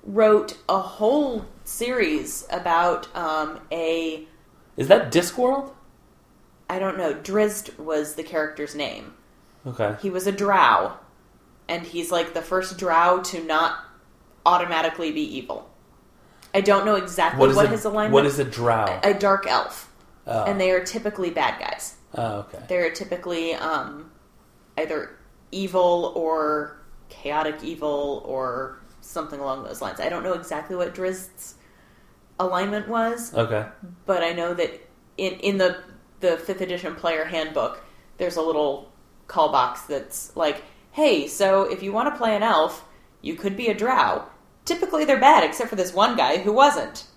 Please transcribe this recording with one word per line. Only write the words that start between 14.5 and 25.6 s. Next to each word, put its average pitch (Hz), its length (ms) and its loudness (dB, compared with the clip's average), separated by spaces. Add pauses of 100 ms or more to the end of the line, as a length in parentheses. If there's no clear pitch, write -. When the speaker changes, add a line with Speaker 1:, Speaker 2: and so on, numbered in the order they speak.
Speaker 1:
be 156 80 -4 (160)
evil. - 320 -10 (840)
I 196 80 4
don't 196 240 4
know 214 100 4
exactly 180 440 0
Speaker 2:
What 135 100 10
is 135 60 4
Speaker 1:
what - 100 8
Speaker 2:
a, - 20 2
Speaker 1:
his 220 160 -2
alignment 208 300 0
Speaker 2:
what 143 120 8
is 143 120 0
a 139 60 0
drow? 113 600 0
Speaker 1:
A, 202 60 6
a 196 40 4
dark 196 320 2
elf. - 420 -2 (380)
Speaker 2:
Oh. 110 180 -2
Speaker 1:
And 196 160 0
they 185 100 4
are 185 140 2
typically 190 460 -4
bad 147 300 -2
guys. - 360 -10 (180)
Speaker 2:
Oh, 110 260 -4
okay. - 180 -16 (100)
Speaker 1:
They're 175 220 0
typically, 175 640 -6
um, 147 560 -6 (680)
either 156 380 -6 (360)
evil 180 640 0